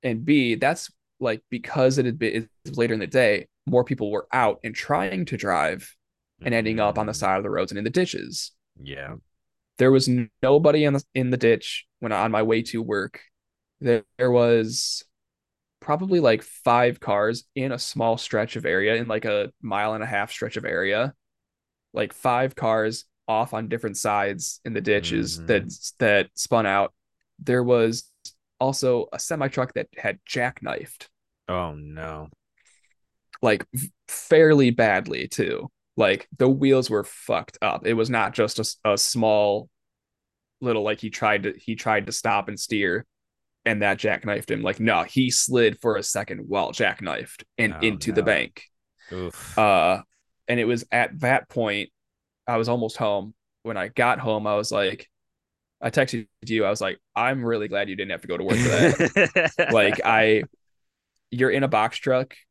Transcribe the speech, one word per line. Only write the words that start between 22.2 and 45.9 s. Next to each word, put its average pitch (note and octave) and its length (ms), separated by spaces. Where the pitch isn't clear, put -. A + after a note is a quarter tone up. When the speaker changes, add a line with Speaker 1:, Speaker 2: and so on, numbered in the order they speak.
Speaker 1:
cars A2 500
off A2+ 240
on A2 160
different A2 300
sides G2+ 680
in A#2 80
the G#2 80
ditches G2+ 680
that, F#2+ 180
Speaker 2:
Mm-hmm. - 400
Speaker 1:
that G#2 300
spun A#2 320
out. G2 280
There B2 240
was A#2 480
also C3 540
a - 60
semi D3 300
truck B2+ 260
that A2+ 220
had G2+ 280
jackknifed. - 840
Speaker 2:
Oh, F2 260
no. D#2 540
Speaker 1:
Like, G#2+ 300
v-, C3+ 180
fairly D3+ 600
badly, G2+ 580
too. - 420
Like, G2+ 400
the B2+ 120
wheels C3+ 420
were G#2 140
fucked - 580
up. - 240
It A#2 80
was A2+ 160
not A2+ 240
just G#2+ 240
a - 20
s-, - 240
a G2+ 140
small G#2+ 720
little, A#2 220
like, G#2 180
he A2+ 80
tried G#2 360
to, G2+ 120
he - 180
tried G#2+ 320
to G2 60
stop G2+ 360
and G2+ 120
steer, G2+ 460
and G#2+ 180
that G2 160
jackknifed G#2 520
him. A2 120
Like, G2+ 180
no, G#2+ 240
he B2+ 260
slid A#2+ 500
for A2 160